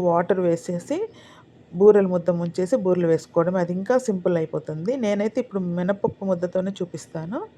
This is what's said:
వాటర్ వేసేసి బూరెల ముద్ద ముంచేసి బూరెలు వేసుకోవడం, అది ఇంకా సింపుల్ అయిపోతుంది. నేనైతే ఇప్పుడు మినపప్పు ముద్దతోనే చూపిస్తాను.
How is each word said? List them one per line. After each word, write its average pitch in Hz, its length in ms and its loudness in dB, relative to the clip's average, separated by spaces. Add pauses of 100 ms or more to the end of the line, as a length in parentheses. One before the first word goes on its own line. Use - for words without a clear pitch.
వాటర్ 175 400 2
వేసేసి 175 500 -2 (840)
బూరెల 202 340 8
ముద్ద 175 260 0
ముంచేసి 180 360 -2 (100)
బూరెలు 180 260 2
వేసుకోవడం, 170 520 0
అది 175 160 -4
ఇంకా 247 180 0 (100)
సింపుల్ 180 340 0
అయిపోతుంది. 160 640 -6
నేనైతే 208 420 -2
ఇప్పుడు 190 160 -6 (160)
మినపప్పు 196 540 -4
ముద్దతోనే 185 480 -4
చూపిస్తాను. 175 600 -10 (160)